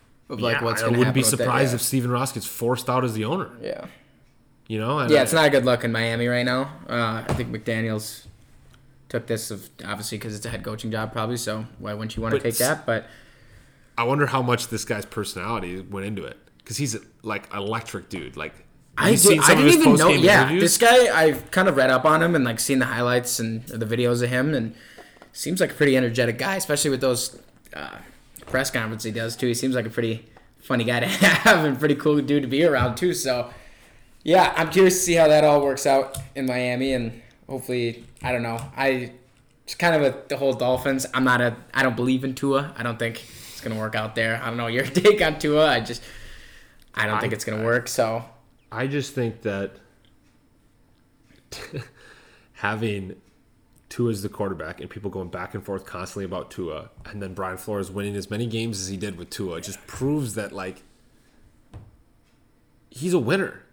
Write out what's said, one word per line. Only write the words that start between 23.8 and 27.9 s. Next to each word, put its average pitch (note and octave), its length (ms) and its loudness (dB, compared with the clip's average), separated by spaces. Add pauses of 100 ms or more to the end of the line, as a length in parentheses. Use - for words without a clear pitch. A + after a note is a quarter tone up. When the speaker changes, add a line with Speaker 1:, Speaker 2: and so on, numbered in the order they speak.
Speaker 1:
videos A#2+ 380 0
of A#2+ 60 0
him, B2+ 240 0
and A2+ 220 -4 (580)
seems F3+ 260 -4
like D#3+ 120 0
a - 40 -16
pretty C#3 220 4
energetic A#2+ 400 0
guy, C3+ 180 -2
especially D3+ 340 -2
with C3 120 -2
those, B2+ 360 -2 (360)
uh, C2+ 240 -12 (500)